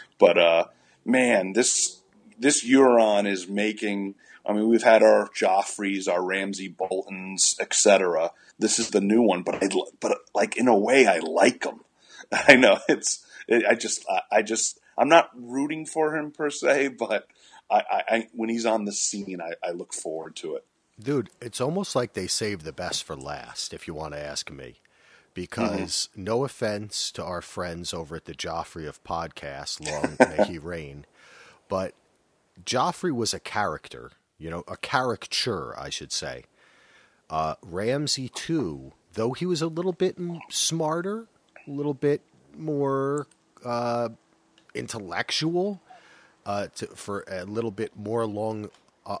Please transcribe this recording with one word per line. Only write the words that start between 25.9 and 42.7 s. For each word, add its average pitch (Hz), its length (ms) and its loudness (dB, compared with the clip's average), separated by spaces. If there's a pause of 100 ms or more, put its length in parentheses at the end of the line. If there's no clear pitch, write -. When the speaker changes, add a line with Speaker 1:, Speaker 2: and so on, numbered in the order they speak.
Speaker 1:
Mm-hmm. 95 120 -14
Speaker 2:
no 117 200 -2
offense 107 720 -6
to - 100 -10
our 87 180 -6
friends 87 520 -8
over 82 240 -8
at - 80 -16
the 80 80 -12
Joffrey 82 540 -8
of - 180 -14
Podcasts, 73 760 -8 (100)
long 76 300 -4
may - 260 4
he 87 120 -6
<laughs> - 20 -12
reign, 73 460 -12 (640)
but 95 240 -4 (720)
Joffrey 156 500 -2
was 113 180 -2
a 90 60 -8
character, 78 720 -6 (260)
you 80 120 -12
know, 85 180 -8
a 87 80 -12
caricature, 123 1040 -4
I 143 100 -12
should - 220 -10
say. 64 320 -8 (880)
Uh, 78 340 -2
Ramsay, 123 680 -4
too, 80 600 -6 (220)
though 113 180 -2
he 165 140 -6
was 175 160 -2
a 165 60 -2
little 175 260 -4
bit 180 240 -2
m-, 175 320 -8
smarter, 170 800 -4 (380)
a 143 60 -12
little 143 220 -2
bit 143 280 0 (360)
more, 143 720 -2 (360)